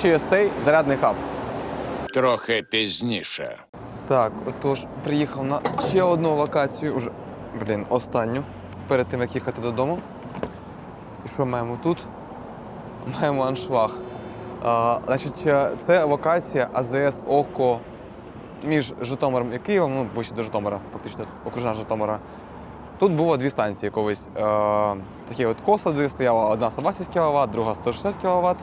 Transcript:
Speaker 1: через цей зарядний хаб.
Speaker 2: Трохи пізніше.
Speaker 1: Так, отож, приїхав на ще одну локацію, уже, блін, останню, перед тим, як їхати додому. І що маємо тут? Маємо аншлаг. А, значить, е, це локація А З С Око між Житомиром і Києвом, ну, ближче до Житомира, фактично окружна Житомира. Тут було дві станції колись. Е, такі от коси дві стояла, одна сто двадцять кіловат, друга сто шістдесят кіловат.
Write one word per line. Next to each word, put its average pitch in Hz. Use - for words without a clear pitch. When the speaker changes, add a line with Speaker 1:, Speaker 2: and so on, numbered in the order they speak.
Speaker 1:
через 165
цей 196
зарядний 143
хаб. 107
Speaker 2:
Трохи 117
пізніше. 101
Speaker 1:
Так, 120
отож, 135
приїхав 147
на 139
ще 185
одну 165
локацію, 147
уже, 120
блін, 104
останню, 120
перед 127
тим, 127
як 123
їхати 120
додому. 123
І -
що 139
маємо 120
тут? 170
Маємо 143
аншлаг. 127
А, 117
значить, 135
е, 139
це 170
локація 147
А 127
З 123
С 139
Око 135
між 139
Житомиром 123
і 123
Києвом, 170
ну, 135
ближче 113
до 113
Житомира, 104
фактично -
окружна 117
Житомира. 107
Тут 196
було 160
дві 131
станції 104
колись. 104
Е, -
такі 120
от 113
коси 202
дві 143
стояла, 120
одна 110
сто 127
двадцять 185
кіловат, 143
друга 110
сто 120
шістдесят 196
кіловат. 180